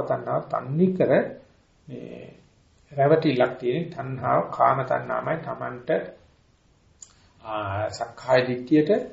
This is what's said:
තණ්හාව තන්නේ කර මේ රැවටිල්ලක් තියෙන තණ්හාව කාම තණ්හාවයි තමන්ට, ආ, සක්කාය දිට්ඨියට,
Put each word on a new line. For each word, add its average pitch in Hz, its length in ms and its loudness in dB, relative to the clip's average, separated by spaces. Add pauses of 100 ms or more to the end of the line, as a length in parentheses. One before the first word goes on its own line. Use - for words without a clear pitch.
තණ්හාව 127 420 -4
තන්නේ 139 420 0
කර 147 220 0 (760)
මේ 120 360 -16 (680)
රැවටිල්ලක් 139 640 4
තියෙන 131 320 -2
තණ්හාව 131 600 -2
කාම 127 340 4
තණ්හාවයි 127 580 -2
තමන්ට, 123 500 -8 (1500)
ආ, 107 440 -4
සක්කාය - 560 0
දිට්ඨියට, 151 480 2 (220)